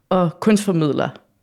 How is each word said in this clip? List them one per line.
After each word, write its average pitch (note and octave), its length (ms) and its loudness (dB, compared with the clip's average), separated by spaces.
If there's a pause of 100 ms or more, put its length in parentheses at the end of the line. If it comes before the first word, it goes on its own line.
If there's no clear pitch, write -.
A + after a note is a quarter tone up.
og F3+ 220 0 (100)
kunstformidler. E3 680 0 (340)